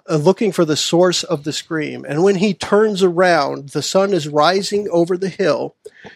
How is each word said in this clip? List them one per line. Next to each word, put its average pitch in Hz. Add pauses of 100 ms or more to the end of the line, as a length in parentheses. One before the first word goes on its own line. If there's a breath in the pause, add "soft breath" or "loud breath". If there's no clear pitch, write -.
looking 175
for 175
the 151
source 175
of 147
the 151
scream. 139
And 147
when 196
he 196
turns 208
around, 160
the 147
sun 196
is 156
rising 185
over 175
the 185
hill, 143 (420 loud breath)